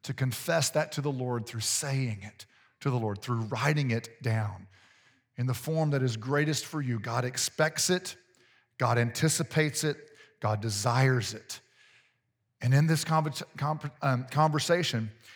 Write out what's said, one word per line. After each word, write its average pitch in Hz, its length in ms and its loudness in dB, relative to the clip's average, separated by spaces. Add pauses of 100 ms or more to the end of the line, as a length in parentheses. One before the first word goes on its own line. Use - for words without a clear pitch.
to 135 100 -6
confess 135 580 0
that 156 200 0
to 143 100 -4
the 143 100 -2
Lord 123 340 -4
through 113 160 -8
saying 131 600 -2
it - 220 -16 (360)
to 147 80 -2
the 127 80 0
Lord, 104 240 -2
through 120 220 -2
writing 131 480 0
it - 300 -4
down 110 460 -2 (720)
in 123 100 -2
the 127 60 0
form 156 380 0
that 135 120 2
is 117 140 0
greatest 143 480 0
for 151 160 -4
you. 120 180 -2
God 117 240 -2
expects 156 680 0
it. - 280 0 (600)
God 120 200 4
anticipates 151 880 2
it. 147 100 0 (460)
God 107 180 0
desires 117 760 2
it. - 280 -14 (1000)
And 123 120 4
in 147 120 6
this 160 200 2
conver-, 156 380 0 (140)
conver-, 147 340 -4 (100)
um, 127 280 0
conversation, 151 800 2 (260)